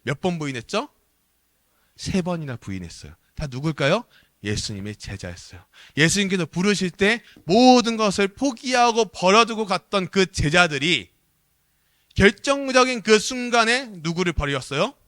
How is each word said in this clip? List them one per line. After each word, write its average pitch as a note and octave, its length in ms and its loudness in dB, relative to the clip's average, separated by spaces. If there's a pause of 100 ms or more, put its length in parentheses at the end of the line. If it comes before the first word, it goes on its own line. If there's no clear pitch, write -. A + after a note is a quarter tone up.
몇 C#3+ 180 -6
번 F3 180 -2
부인했죠? D3 500 -6 (1080)
세 F3+ 260 -4
번이나 D#3+ 340 -6
부인했어요. F2 580 -12 (200)
다 D#3 140 -10
누굴까요? D3 560 -2 (400)
예수님의 G#2 520 -8
제자였어요. F#2 680 -14 (320)
예수님께서 F3+ 500 0
부르실 F#3 440 -2
때 G#3 320 -2 (220)
모든 A#3 520 6
것을 G3+ 320 0
포기하고 A#3+ 800 0
버려두고 G#3 600 2
갔던 F#3 420 -4
그 F#3+ 220 0
제자들이 D3+ 800 0 (1040)
결정적인 B3+ 880 2
그 G#3+ 160 4
순간에 A#3+ 760 -2
누구를 E3+ 360 -4
버렸어요? C#3+ 640 -4 (140)